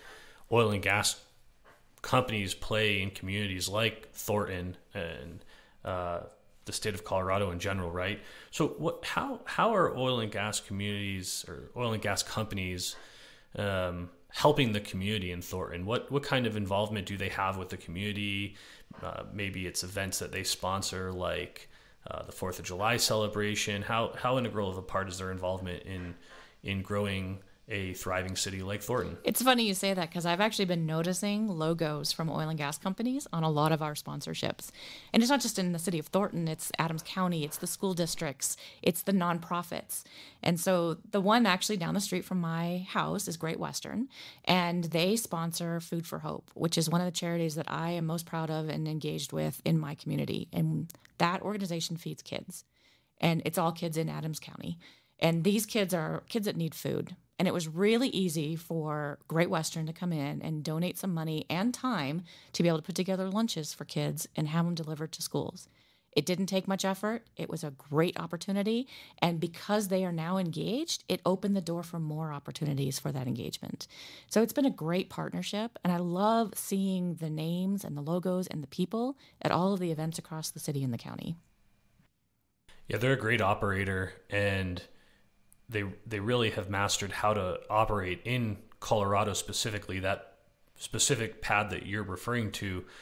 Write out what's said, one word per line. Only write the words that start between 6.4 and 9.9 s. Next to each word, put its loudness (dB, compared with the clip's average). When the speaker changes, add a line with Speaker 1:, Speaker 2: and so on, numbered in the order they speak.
Speaker 1:
the -6
state -2
of -10
Colorado 2
in -4
general, -2
right? -2
So 2
what, -4
how, -2
how 2
are 4